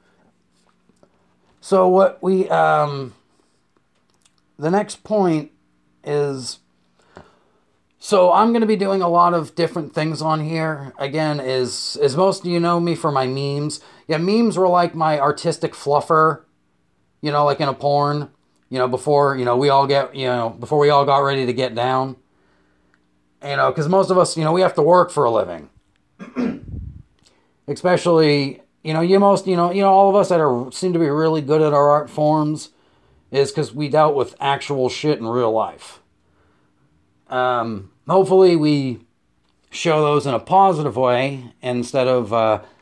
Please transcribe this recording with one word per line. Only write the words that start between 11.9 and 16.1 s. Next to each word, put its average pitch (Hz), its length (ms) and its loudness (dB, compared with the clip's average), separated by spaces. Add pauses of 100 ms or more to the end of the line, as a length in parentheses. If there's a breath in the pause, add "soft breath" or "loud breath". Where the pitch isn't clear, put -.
is 135 140 0
most 190 240 0
of 175 60 -12
you 175 120 -2
know 170 220 0
me 170 160 -2
for 156 160 -2
my 131 140 0
memes. 139 540 -6 (280 loud breath)
Yeah, 156 100 -2
memes 202 380 0
were 185 120 2
like 175 260 0
my 156 260 0
artistic 147 540 -2
fluffer, 156 680 0 (800)